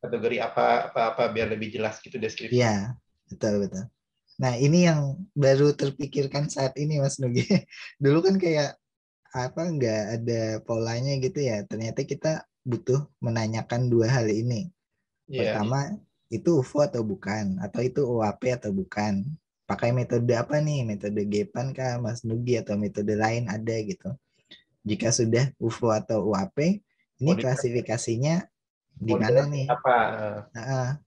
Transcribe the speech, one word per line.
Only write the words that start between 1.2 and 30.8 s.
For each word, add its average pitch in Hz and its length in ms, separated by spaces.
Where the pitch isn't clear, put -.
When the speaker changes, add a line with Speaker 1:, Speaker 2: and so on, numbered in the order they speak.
Speaker 1:
biar 110 160
lebih 107 240
jelas 107 320
gitu - 160
deskripsi. 110 320
Speaker 2:
Iya, 113 400
betul, 104 320
betul. 107 240
Nah, 131 240
ini 160 240
yang 147 320
baru 139 400
terpikirkan 143 800
saat 135 240
ini, 147 240
Mas 139 160
Nugi. 127 240
<laughs> - 280
Dulu 147 160
kan 190 160
kayak, 160 400
apa, 127 300
nggak 113 300
ada 117 220
polanya 117 560
gitu 131 240
ya. 110 240
Ternyata 113 400
kita 156 400
butuh 131 480
menanyakan 113 640
dua 117 240
hal 120 160
ini. 110 400
Speaker 1:
Iya. 117 240
Speaker 2:
Pertama, 139 400
itu 151 320
ufo 147 240
atau 123 160
bukan? 101 640
Atau 104 160
itu 127 240
U 120 160
A 104 160
P 127 160
atau 107 240
bukan? 101 480
Pakai 120 320
metode 120 400
apa 147 240
nih? 147 240
Metode 104 400
Gaipan 104 480
kah, 127 240
Mas 117 240
Nugi, 117 400
atau 101 160
metode 104 400
lain 113 320
ada 110 320
gitu? 98 320
Jika 110 320
sudah 120 400
ufo 117 320
atau 107 400
U 107 80
A 95 80
P, 160 320
ini 156 80
Speaker 1:
Mau 190 80
di- - 20
Speaker 2:
klasifikasinya 123 1000
di 110 160
Speaker 1:
mau 104 80
Speaker 2:
mana 127 240
Speaker 1:
di- 147 80
Speaker 2:
nih? 135 160
Speaker 1:
apa? 127 240
Speaker 2:
Heeh. 127 360